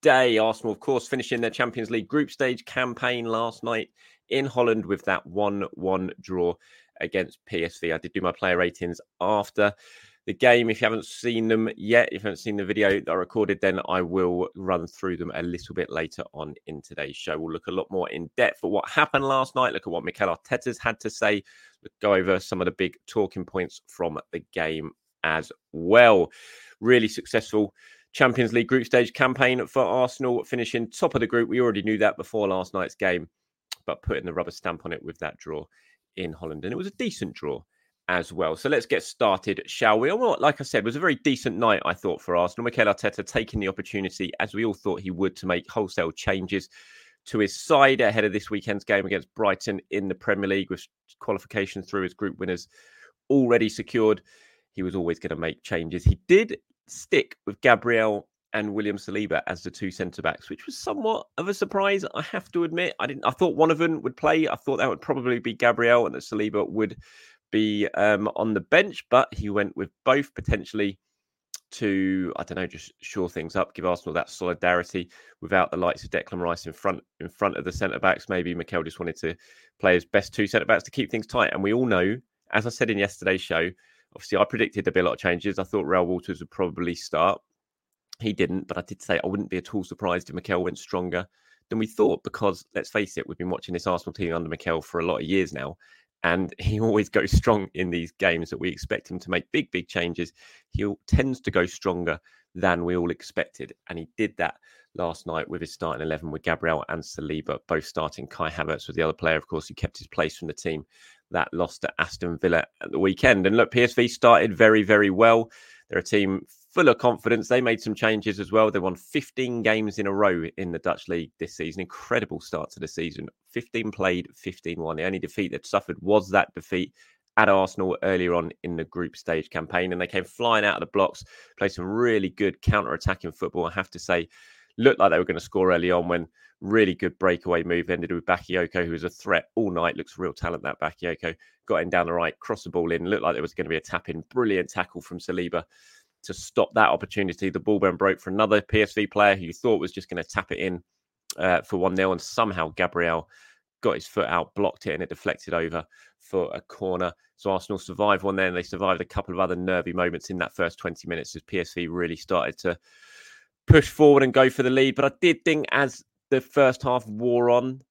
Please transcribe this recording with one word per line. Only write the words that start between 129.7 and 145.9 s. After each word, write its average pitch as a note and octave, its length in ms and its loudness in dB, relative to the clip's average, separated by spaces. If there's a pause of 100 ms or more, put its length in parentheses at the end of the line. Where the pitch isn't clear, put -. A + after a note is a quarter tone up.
And F2+ 80 -4
they F2+ 80 -4
came F#2 160 -4
flying A2+ 420 0
out G2+ 100 2
of - 60 -6
the E2+ 120 -8
blocks, - 300 0 (340)
played G2 140 0
some F2+ 140 -8
really G#2+ 440 0
good F2+ 320 -2
counter-attacking F2+ 720 -2
football, F2 340 -4
I E2+ 60 -4
have F#2+ 200 -4
to F2 80 -16
say. F2 300 -2 (500)
Looked B2 200 6
like F#2+ 120 8
they D#2+ 80 4
were F#2 60 2
gonna E2+ 140 -2
score F#2 320 2
early F2 200 2
on F2 160 2
when E2+ 200 -2 (320)
really G2 360 4
good F2+ 240 -4
breakaway F2 420 2
move F2 280 -2
ended F2 220 -4
with E2+ 140 -6
Bakayoko, F2+ 600 -2
who E2 60 -6
was D#2+ 120 -6
a F2 60 -4
threat - 440 -2
all A2 160 0
night. E2+ 280 -2
Looks - 200 -12
real F2 160 -6
talent, F2 300 -6
that - 160 -6
Bakayoko. E2 560 -6 (300)
Got F2 180 0
in F2+ 60 -6
down F2 180 2
the E2 60 -4
right, E2+ 260 -2
crossed - 260 -8
the F2 60 -12
ball E2+ 200 0
in. E2+ 140 -2
Looked G2 160 -2
like E2 140 0
there B1 60 -4
was E2 120 -6
gonna F2 160 -6
be D#2+ 80 -2
a D#2 40 -4
tap-in. D#2+ 480 -8
Brilliant G#2 400 0
tackle F2 320 -6
from F2+ 180 -14
Saliba F2 440 -6 (600)